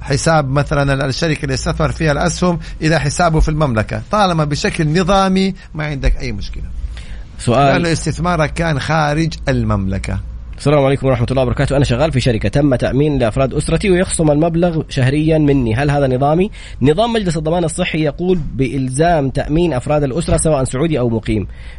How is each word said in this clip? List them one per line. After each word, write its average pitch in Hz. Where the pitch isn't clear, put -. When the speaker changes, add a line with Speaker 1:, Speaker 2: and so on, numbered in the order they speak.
Speaker 1:
حساب 147
مثلا 139
ال-، 139
الشركة 147
اللي 139
استثمر 160
فيها 160
الأسهم 165
إلى 160
حسابه 156
في 151
المملكة، 120
طالما 185
بشكل 151
نظامي 190
ما 156
عندك 139
أي 127
مشكلة. -
Speaker 2:
سؤال. 135
Speaker 1:
لأنه 170
استثمارك 156
كان 160
خارج 156
المملكة. 101
Speaker 2:
السلام 143
عليكم 135
ورحمة 123
الله 135
وبركاته. 131
أنا 139
شغال 127
في 131
شركة 113
تم 143
تأمين 135
لأفراد 123
أسرتي 160
ويخصم 175
المبلغ 165
شهريا 151
مني، 139
هل 143
هذا 143
نظامي؟ 147
نظام 175
مجلس 185
الضمان 165
الصحي 165
يقول 170
بإلزام 135
تأمين 151
أفراد 147
الأسرة 160
سواء 156
سعودي 139
أو 123
مقيم. 110